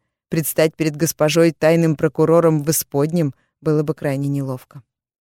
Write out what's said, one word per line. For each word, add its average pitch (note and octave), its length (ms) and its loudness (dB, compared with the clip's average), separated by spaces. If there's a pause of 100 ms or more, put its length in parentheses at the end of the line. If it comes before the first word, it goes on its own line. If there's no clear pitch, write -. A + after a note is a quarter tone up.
(280)
Предстать D#3+ 460 0
перед D#3 220 -4
госпожой D#3 560 0
тайным E3 420 2
прокурором D#3+ 680 2
в D3 80 -4
исподнем D3+ 640 -2 (260)
было D#3 220 0
бы D3+ 100 -4
крайне C#3+ 360 -4
неловко. C3+ 540 -8 (440)